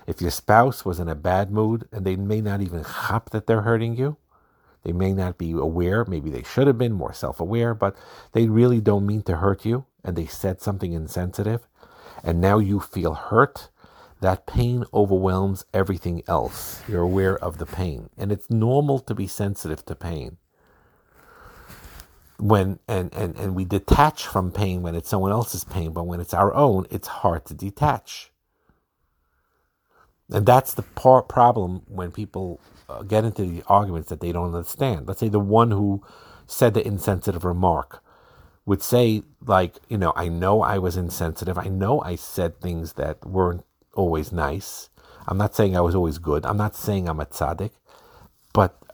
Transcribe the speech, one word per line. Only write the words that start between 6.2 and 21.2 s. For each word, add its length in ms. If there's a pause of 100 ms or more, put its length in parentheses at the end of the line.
they 120
should 240
have 100
been 160
more 220
self-aware, 600
but 220 (360)
they 160
really 320
don't 260
mean 160
to 140
hurt 280
you, 220 (160)
and 140
they 100
said 340
something 320
insensitive, 760 (560)
and 180
now 180
you 220
feel 340
hurt, 560 (500)
that 260
pain 460
overwhelms 800
everything 540
else. 600
You're 160
aware 360
of 180
the 100
pain, 520
and 120
it's 200
normal 500
to 140
be 120
sensitive 600
to 80
pain. 420 (2000)